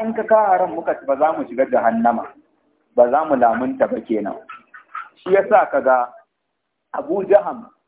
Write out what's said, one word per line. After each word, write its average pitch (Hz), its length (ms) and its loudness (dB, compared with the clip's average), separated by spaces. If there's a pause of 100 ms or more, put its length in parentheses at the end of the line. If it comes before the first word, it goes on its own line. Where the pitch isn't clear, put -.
in 226 120 -4
ka 220 120 -6
kawo 220 200 4
haram 185 280 0
muka 160 240 -4
ci, - 80 -20
ba 139 100 0
za 151 160 2
mu 151 140 -6
shiga 123 240 -2
jahannama. 117 560 0 (680)
Ba 123 140 6
za 151 140 0
mu 151 140 -2
lamunta 123 480 0
ba 117 160 -4
kenan. 107 320 -4 (880)
Shi 180 80 -8
yasa 190 400 2
ka 143 100 -2
ga 123 280 2 (840)
Abu - 320 -6
Jaham - 460 0 (180)